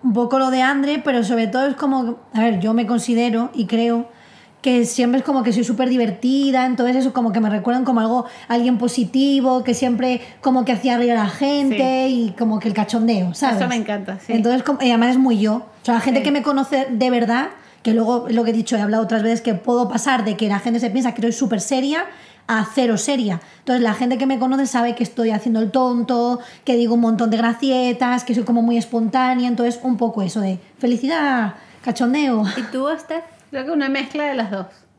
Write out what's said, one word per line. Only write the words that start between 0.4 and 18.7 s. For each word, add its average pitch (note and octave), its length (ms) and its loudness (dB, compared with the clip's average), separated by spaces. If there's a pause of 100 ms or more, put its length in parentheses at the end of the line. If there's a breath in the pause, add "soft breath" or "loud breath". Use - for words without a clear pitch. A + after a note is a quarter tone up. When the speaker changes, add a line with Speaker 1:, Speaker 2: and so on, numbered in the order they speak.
Speaker 1:
de B3+ 100 0
Andre, C#4 420 0
pero B3 200 2
sobre A3+ 240 0
todo B3+ 200 0
es C4+ 80 -2
como, C4 420 -2 (160)
a A3 80 0
ver, A3 180 2
yo A3 140 0
me A#3 120 2
considero A#3 680 0
y A3 120 -2
creo A#3 420 0 (540 loud breath)
que B3 240 2
siempre A#3+ 340 2
es C4 60 -4
como C4+ 180 0
que A#3 100 2
soy A#3 100 2
súper B3 260 0
divertida, B3+ 760 2
entonces B3 320 0
eso C4 160 0
como A3+ 180 0
que G#3 80 0
me G#3+ 100 2
recuerdan A#3+ 360 0
como A#3+ 140 2
algo, A#3 260 0 (220 loud breath)
alguien A#3+ 300 2
positivo, B3+ 840 2
que B3 100 0
siempre B3 480 0 (200 loud breath)
como B3+ 240 2
que C4 60 0
hacía A#3+ 260 0
reír A#3+ 140 2
a A#3 40 4 (100)
la F#3+ 40 -2
gente C4 800 0
Speaker 2:
Sí. A#3+ 220 0
Speaker 1:
y F3+ 80 -8
como A3 220 0
que A3+ 80 -4
el G3+ 60 0
cachondeo, G#3+ 600 0
¿sabes? B3 240 0
Speaker 2:
Eso B3 100 0
me A#3+ 80 -2
encanta, G3+ 440 -6
sí. - 140 -6
Speaker 1:
Entonces, A#3+ 300 2
como, C#4 180 -2
y B3+ 80 2
además A#3 220 4
es B3+ 60 2
muy B3+ 220 4
yo. G#3+ 160 2
O - 300 -12
sea, A#3+ 100 2
la A3+ 60 2
gente C4+ 200 2
Speaker 2:
Sí. - 20 -4
Speaker 1:
que D4 80 2
me C#4+ 100 0
conoce C4+ 480 0
de B3+ 220 0
verdad, A#3+ 380 0 (340 loud breath)
que A3 100 2
luego A#3 360 0
lo A#3 140 2
que A3 80 0
he - 20 0
dicho, A3+ 220 0